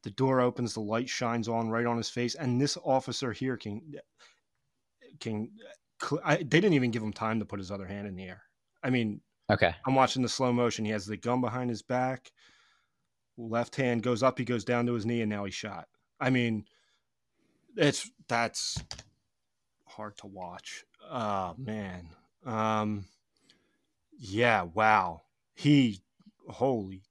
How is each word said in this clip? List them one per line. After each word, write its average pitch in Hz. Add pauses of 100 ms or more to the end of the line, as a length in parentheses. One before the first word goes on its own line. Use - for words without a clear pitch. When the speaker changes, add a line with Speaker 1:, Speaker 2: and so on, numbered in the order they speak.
Speaker 1:
The 117
door 131
opens, 123
the 113
light 113
shines 117
on 113
right 117
on 117
his 113
face, 120
and 127
this 143
officer 131
here 127
can, 127 (1300)
can 110 (500)
cl-, -
I, 156
they 180
didn't 165
even 127
give 113
him 107
time 110
to 104
put 104
his 95
other 98
hand 101
in 139
the 185
air. - (400)
I 127
mean, 113 (300)
Speaker 2:
Okay. 92 (120)
Speaker 1:
I'm 131
watching 131
the 120
slow 123
motion. 120
He 107
has 98
the 107
gun 123
behind 123
his 110
back. 127 (1040)
Left 117
hand 120
goes 120
up, 131
he 127
goes 117
down 120
to 120
his 110
knee, 120
and 107
now 101
he's 98
shot. 98 (320)
I 131
mean, 117 (1120)
it's, 151 (180)
that's - (1040)
hard 107
to -
watch. 92 (260)
Oh, 101
man. 98 (340)
Um, 107 (1120)
yeah, 110
wow. 92 (320)
He, 131 (480)
holy. 107